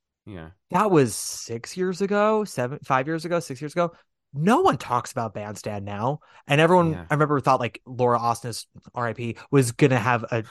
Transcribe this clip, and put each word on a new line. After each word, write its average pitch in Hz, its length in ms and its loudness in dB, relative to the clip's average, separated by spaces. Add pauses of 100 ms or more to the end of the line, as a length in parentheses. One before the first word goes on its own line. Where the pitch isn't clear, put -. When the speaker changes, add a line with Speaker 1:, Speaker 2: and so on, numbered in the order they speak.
(260)
Speaker 1:
Yeah. 85 240 -14 (200)
Speaker 2:
That 202 200 2
was 135 240 4
six - 640 -10
years 185 240 -4
ago, 208 420 2
seven, 135 400 -6
five 135 220 0
years 160 180 -6
ago, 170 160 -2
six 135 220 -10
years 147 100 -10
ago. 175 200 -2 (440)
No 208 260 4
one 330 160 2
talks - 340 -4
about 113 200 -6
Bandstand 104 520 -10
now. 104 340 -4 (300)
And 143 120 4
everyone, 170 300 6
Speaker 1:
Yeah. 87 180 -6
Speaker 2:
I 151 60 0
remember, 147 260 2
thought, 131 200 2
like, 120 260 -6
Laura 123 320 2
Osnes, 117 480 -4 (260)
R 123 140 -4
I 113 60 -4
P, 117 240 -8 (160)
was 135 200 6
gonna 131 260 4
have 117 340 2
a 113 180 0